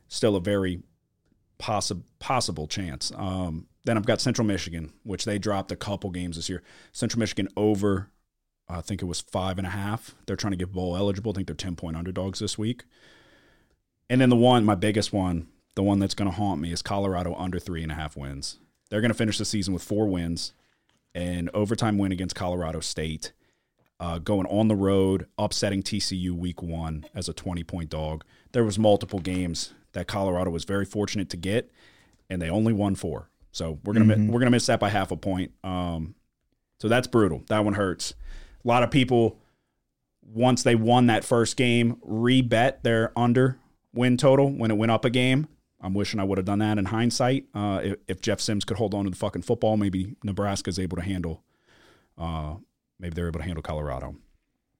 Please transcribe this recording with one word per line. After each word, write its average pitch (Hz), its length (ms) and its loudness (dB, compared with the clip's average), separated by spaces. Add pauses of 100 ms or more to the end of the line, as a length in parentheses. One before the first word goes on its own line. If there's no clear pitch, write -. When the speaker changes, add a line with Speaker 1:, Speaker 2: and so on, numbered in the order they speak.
Speaker 1:
still 110 260 2
a 92 60 0
very 92 420 0 (760)
possi-, 101 440 -4 (160)
possible 95 480 -2
chance. 85 480 -8
Um, 92 520 -4 (180)
then 117 120 2
I've 107 100 0
got 113 140 2
Central 120 260 0
Michigan, 82 460 -4 (120)
which 98 200 -6
they 104 140 -2
dropped 98 320 -2
a - 60 -6
couple 101 340 -6
games 87 260 -6
this 82 120 -8
year. 90 140 -8 (300)
Central 117 280 -2
Michigan 101 360 -2
over, 101 540 2 (580)
I 87 120 -6
think 92 220 -8
it 92 40 -4
was 85 140 -4
five 92 380 -4
and 95 80 -4
a 90 40 -6
half. 104 440 -6 (120)
They're - 100 -4
trying 101 160 -4
to 92 40 -2
get 92 160 -6
bowl 90 240 -4
eligible. 101 360 -2
I - 40 -8
think 92 100 -4
they're 78 100 -8
ten-point 82 400 -8
underdogs 92 440 -6
this 104 180 -6
week. 113 260 -4 (1200)
And 127 120 4
then 127 100 8
the 120 60 8
one, 120 280 8
my 104 100 4
biggest 101 380 0
one, 90 340 -2 (300)
the 98 60 0
one 101 180 4
that's 95 140 0
gonna 101 180 -2
haunt 95 280 -2
me 85 120 -4
is 82 100 -6
Colorado 92 540 -2
under 90 240 -4
three 82 220 -6
and 80 100 -6
a - 20 -6
half 78 220 -8
wins. 69 420 -10 (320)
They're 107 100 0
gonna 113 140 4
finish 107 240 0
the 107 60 -2
season 98 280 -2
with 87 120 -4
four 107 240 0
wins, 85 440 -2 (640)
an 87 400 -4
overtime 107 420 0
win 98 140 2
against 90 240 -4
Colorado 87 460 -4
State, 78 520 -6 (680)
uh, 85 180 -4
going 95 280 0
on 107 220 2
the 107 80 4
road, 95 500 4 (120)
upsetting 98 440 -2
T 101 180 -4
C 95 160 -4
U 90 180 -2
week 85 280 -4
one 82 520 -6
as 92 140 -6
a 82 40 -6
twenty-point 87 560 -6
dog. 78 360 -6 (280)
There 120 120 2
was 101 140 0
multiple 104 420 4
games 90 520 -4 (200)
that 87 140 -6
Colorado 90 440 0
was 82 140 -4
very 98 200 -2
fortunate 101 460 -2
to 92 60 -8
get, 95 340 -2 (580)
and 92 140 -4
they 82 80 -2
only 110 220 2
won 101 220 2
four. 78 340 -6 (240)
So 82 320 -6
we're 104 80 -2
gonna 110 140 6
mi-, 107 80 8
Speaker 2:
Mm-hmm. 107 180 4
Speaker 1:
we're 120 80 2
gonna 127 120 6
miss 120 140 4
that 113 140 4
by 104 80 2
half 98 240 0
a 85 40 -2
point. 92 360 -4 (120)
Um, 87 500 -4 (680)
so 110 80 -2
that's 120 200 4
brutal. 92 400 2
That 107 160 2
one 104 100 2
hurts. 95 400 -4 (500)
A 123 40 2
lot 120 140 6
of 113 80 2
people, 123 500 4 (840)
once 120 420 2
they 120 100 6
won 120 320 6
that 110 180 4
first 117 320 2
game, 120 460 2
rebet 120 800 2
their 113 340 2
under 123 420 4 (340)
win 123 240 2
total 139 340 6
when 113 200 -2
it 107 60 2
went 113 160 2
up 110 120 2
a 127 60 2
game. 127 380 2 (340)
I'm 95 120 -4
wishing 101 260 -2
I 98 40 0
would 98 140 0
have 92 60 -2
done 101 140 0
that 107 200 2
in 98 60 0
hindsight. 120 680 0
Uh, 104 280 -2
if, 98 140 -2 (100)
if 92 140 -6
Jeff 101 180 -2
Sims 104 280 -2
could 98 100 -4
hold 104 180 0
on 101 100 -2
to 95 60 -2
the 90 60 -8
fucking 95 260 -6
football, 110 360 2
maybe 98 440 -2
Nebraska's 98 560 -2
able 92 200 -4
to 87 40 -6
handle, 90 400 -4 (760)
uh, 80 380 -6 (440)
maybe 87 140 -8
they're 87 140 -4
able 80 120 -4
to 76 60 -8
handle 82 160 -6
Colorado. 71 520 -6 (640)